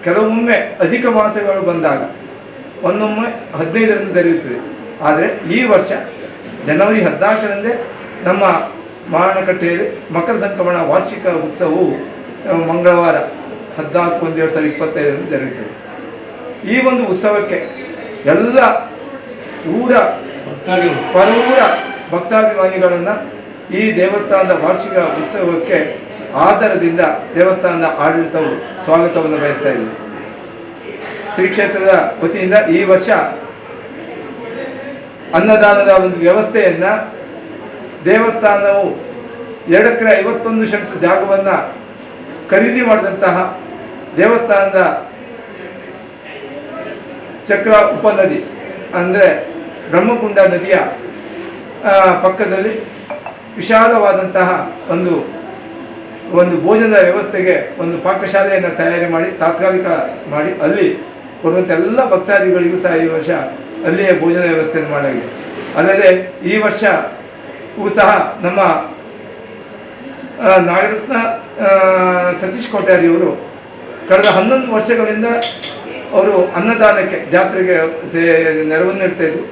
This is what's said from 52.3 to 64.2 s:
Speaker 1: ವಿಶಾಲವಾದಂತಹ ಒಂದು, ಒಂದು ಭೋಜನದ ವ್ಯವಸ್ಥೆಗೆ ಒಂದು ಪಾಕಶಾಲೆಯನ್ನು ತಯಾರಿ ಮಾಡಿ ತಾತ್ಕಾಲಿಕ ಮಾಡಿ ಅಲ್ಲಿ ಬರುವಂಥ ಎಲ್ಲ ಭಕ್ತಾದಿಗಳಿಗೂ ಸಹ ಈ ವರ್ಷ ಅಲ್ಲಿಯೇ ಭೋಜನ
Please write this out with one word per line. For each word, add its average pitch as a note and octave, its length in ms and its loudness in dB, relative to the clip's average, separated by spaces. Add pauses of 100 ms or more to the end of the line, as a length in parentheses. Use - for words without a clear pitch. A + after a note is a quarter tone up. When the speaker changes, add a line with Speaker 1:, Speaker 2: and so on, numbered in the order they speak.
Speaker 1:
ವಿಶಾಲವಾದಂತಹ G3 1160 2 (180)
ಒಂದು, E3+ 380 0 (1040)
ಒಂದು F3 300 4
ಭೋಜನದ G#3+ 420 4
ವ್ಯವಸ್ಥೆಗೆ F#3 800 0
ಒಂದು E3+ 160 -2
ಪಾಕಶಾಲೆಯನ್ನು F#3+ 800 0
ತಯಾರಿ E3+ 340 0
ಮಾಡಿ E3+ 280 -2
ತಾತ್ಕಾಲಿಕ F3+ 480 2 (440)
ಮಾಡಿ D3+ 320 -2
ಅಲ್ಲಿ E3+ 420 0 (400)
ಬರುವಂಥ F3+ 260 2
ಎಲ್ಲ F3+ 400 2
ಭಕ್ತಾದಿಗಳಿಗೂ F#3 680 2
ಸಹ F3 260 0
ಈ - 20 2
ವರ್ಷ D#3+ 240 -2 (560)
ಅಲ್ಲಿಯೇ F3+ 340 2
ಭೋಜನ E3+ 200 2